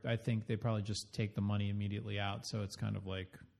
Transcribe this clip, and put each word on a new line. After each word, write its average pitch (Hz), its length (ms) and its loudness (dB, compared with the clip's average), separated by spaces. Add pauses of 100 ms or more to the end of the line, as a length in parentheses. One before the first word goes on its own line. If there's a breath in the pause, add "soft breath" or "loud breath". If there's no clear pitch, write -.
I 117 100 4
think 110 300 2
they 113 100 2
probably 110 260 2
just 101 320 -4
take 104 200 0
the 104 80 2
money 101 280 4
immediately 101 480 -2
out. 101 280 -2
So 107 160 -2
it's 98 140 -4
kind 104 200 0
of 98 100 -6
like 95 300 -4 (240)